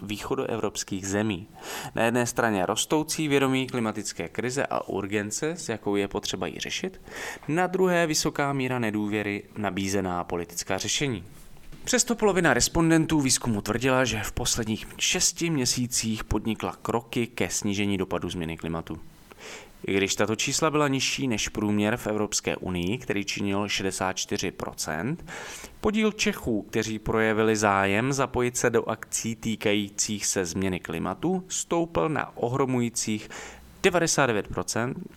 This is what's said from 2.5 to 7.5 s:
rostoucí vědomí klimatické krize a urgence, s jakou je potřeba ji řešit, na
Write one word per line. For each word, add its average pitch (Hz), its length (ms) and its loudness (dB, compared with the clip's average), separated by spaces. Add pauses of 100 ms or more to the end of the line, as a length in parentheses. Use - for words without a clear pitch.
rostoucí 151 640 0
vědomí 131 380 4
klimatické 107 600 -4
krize 127 380 -2
a - 220 -2
urgence, 104 640 -2
s 175 180 -8
jakou 104 280 -2
je 98 120 2
potřeba 98 380 -4
ji - 140 -6
řešit, - 400 -6 (480)
na 175 180 2